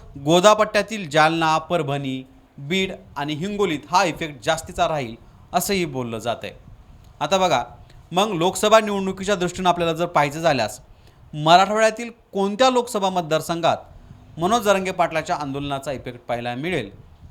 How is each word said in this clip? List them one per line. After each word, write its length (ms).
गोदापट्ट्यातील 840
जालना, 480
परभणी, 680
बीड 340
आणि 180
हिंगोलीत 460
हा 140
इफेक्ट 400
जास्तीचा 440
राहील 280
असंही 320
बोललं 340
जातंय. 340
आता 180
बघा, 260
मग 160
लोकसभा 520
निवडणुकीच्या 540
दृष्टीनं 340
आपल्याला 240
जर 140
पाहायचं 340
झाल्यास, 400
मराठवाड्यातील 760
कोणत्या 380
लोकसभा 400
मतदारसंघात 680
मनोज 240
जरांगे 280
पाटलाच्या 460
आंदोलनाचा 560
इफेक्ट 280
पाहायला 340
मिळेल, 360